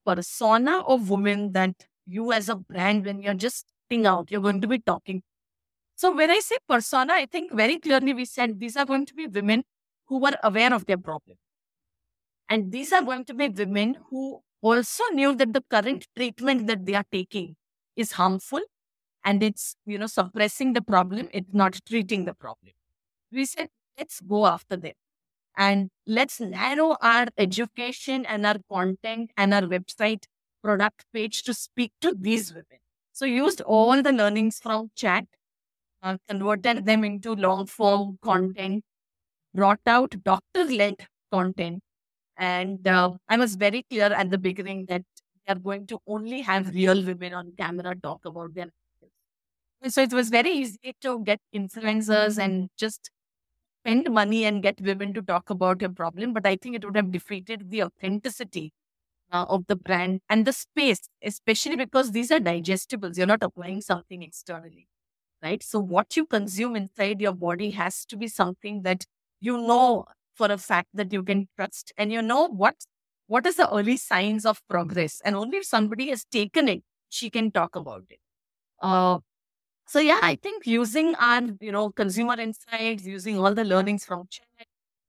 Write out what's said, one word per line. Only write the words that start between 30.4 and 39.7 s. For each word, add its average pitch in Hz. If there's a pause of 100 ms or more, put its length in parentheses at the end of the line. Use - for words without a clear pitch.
product 214
page 220
to 247
speak - (100)
to 349
these 196
women." 160 (320)
So -
used 269
all 226
the 277
learnings 220
from 220
chat, 196 (760)
uh, 185 (100)
converted 202
them 220
into 208
long 190
form 202
content, 190 (680)
brought 196